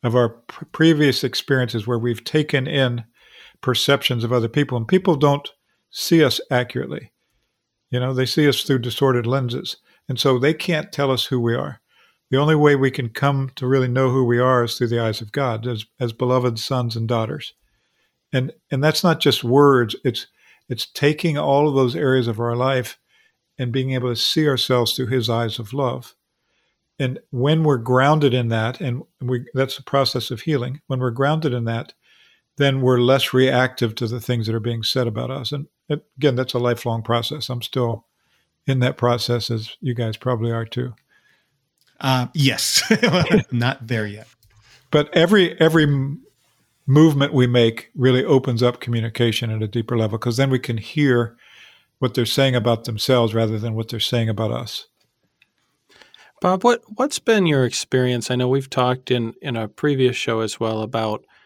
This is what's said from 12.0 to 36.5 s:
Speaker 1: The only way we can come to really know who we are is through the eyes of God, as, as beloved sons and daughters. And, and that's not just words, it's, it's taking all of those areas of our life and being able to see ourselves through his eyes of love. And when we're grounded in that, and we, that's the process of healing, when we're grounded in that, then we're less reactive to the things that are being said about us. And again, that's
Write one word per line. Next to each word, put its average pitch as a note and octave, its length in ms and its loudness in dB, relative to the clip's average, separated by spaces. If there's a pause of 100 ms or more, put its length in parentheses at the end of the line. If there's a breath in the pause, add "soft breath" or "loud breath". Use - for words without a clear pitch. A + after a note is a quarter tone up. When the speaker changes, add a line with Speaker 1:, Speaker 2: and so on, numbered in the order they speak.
Speaker 1:
The C3 80 2
only D3+ 160 4
way D3 220 6
we C3 140 2
can C3 180 -6
come C3+ 480 -2
to B2+ 100 -6
really C3 220 2
know C3 220 2
who C3 140 2
we A#2+ 140 2
are B2+ 260 4
is A#2 120 -6
through B2 120 -2
the A#2 120 0
eyes A2+ 200 -2
of G#2+ 120 -14
God, A#2 340 -4
as, A#2 200 -8 (120)
as A#2+ 140 -4
beloved B2 460 0
sons A#2+ 380 -4
and A2+ 120 -4
daughters. A#2+ 460 -4 (800)
And, C3 200 -2 (180)
and C3+ 120 -2
that's D3+ 200 2
not E3+ 180 2
just - 220 2
words, B2+ 600 4
it's, B2 220 -4 (420 soft breath)
it's - 180 -8
taking D3+ 500 -2
all D3 320 2
of C#3 60 -2
those C3+ 220 2
areas C3 320 2
of A2 100 -4
our A#2 160 -2
life B2+ 440 -2 (600)
and B2 140 -6
being C3 200 -2
able B2+ 180 -2
to A#2 100 -4
see D#3 280 0
ourselves B2 460 0
through B2+ 140 -4
his A#2 200 -2
eyes A#2 300 -2
of A2+ 140 -12
love. B2+ 420 -6 (840)
And C3+ 200 -2 (120)
when D3 340 2
we're C#3+ 140 4
grounded B2+ 560 4
in B2 140 0
that, A2+ 320 -2
and C3 220 -4 (180)
we, B2 340 -4
that's C3 220 -2
the C3 60 -18
process C3 480 -2
of A2+ 120 -8
healing, C3+ 440 -4
when C3 140 -4
we're B2+ 100 -2
grounded C#3+ 420 -2
in A#2+ 120 -4
that, A2+ 300 -6 (600 soft breath)
then C#3 240 2
we're B2+ 200 4
less B2+ 320 4
reactive B2+ 640 2
to A#2+ 100 -4
the A#2 140 -6
things A#2 260 -4
that A2+ 80 -4
are A2+ 60 -4
being A#2 220 -6
said B2 240 -2
about A#2+ 240 -6
us. C3+ 200 -8
And C#3+ 160 -8 (220)
again, C#3+ 480 -2
that's B2+ 180 -4